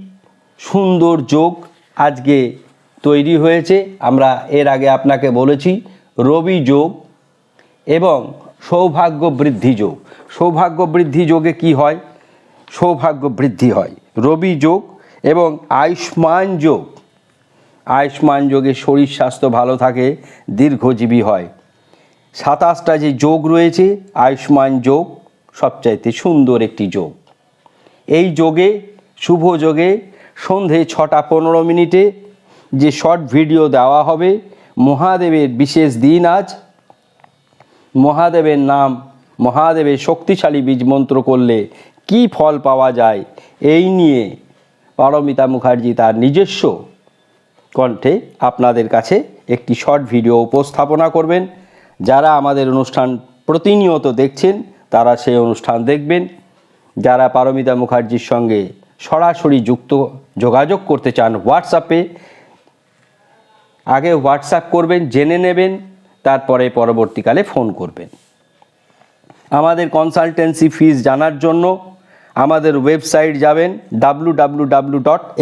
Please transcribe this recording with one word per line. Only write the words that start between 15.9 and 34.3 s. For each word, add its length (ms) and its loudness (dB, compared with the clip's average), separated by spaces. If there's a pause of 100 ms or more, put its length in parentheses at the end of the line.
যোগ। 180 0 (1040)
আয়ুষ্মান 540 0 (120)
যোগে 200 0 (100)
শরীর 340 2
স্বাস্থ্য 300 -2 (100)
ভালো 160 0 (100)
থাকে, 220 0 (520)
দীর্ঘজীবী 680 0
হয়। 200 -2 (880)
সাতাশটা 580 0 (100)
যে 60 0 (140)
যোগ 160 2 (140)
রয়েছে, 320 2 (400)
আয়ুষ্মান 460 2 (160)
যোগ 180 2 (500)
সবচাইতে 540 -2 (120)
সুন্দর 360 2 (100)
একটি 180 -6 (100)
যোগ। 160 -6 (960)
এই 200 2 (140)
যোগে, 280 2 (540)
শুভ 200 0 (220)
যোগে, 240 2 (560)
সন্ধে 340 0 (140)
ছটা 260 0 (100)
পনেরো 400 2
মিনিটে 340 2 (680)
যে 200 2
শর্ট 300 0 (140)
ভিডিও 280 2 (120)
দেওয়া 280 4
হবে, 260 0 (580)